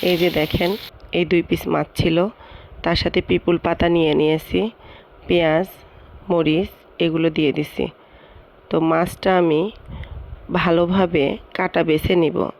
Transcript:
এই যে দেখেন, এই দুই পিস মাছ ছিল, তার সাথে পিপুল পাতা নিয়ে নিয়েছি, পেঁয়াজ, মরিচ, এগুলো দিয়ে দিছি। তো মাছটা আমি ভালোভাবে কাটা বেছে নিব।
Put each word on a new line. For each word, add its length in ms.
এই 120
যে 80
দেখেন, 300
এই 120
দুই 180
পিস 140
মাছ 140
ছিল, 160
তার 180
সাথে 260
পিপুল 280
পাতা 200
নিয়ে 240
নিয়েছি, 400
পেঁয়াজ, 420
মরিচ, 400
এগুলো 320
দিয়ে 200
দিছি। 280
তো 80
মাছটা 400
আমি 200
ভালোভাবে 640
কাটা 300
বেছে 340
নিব। 160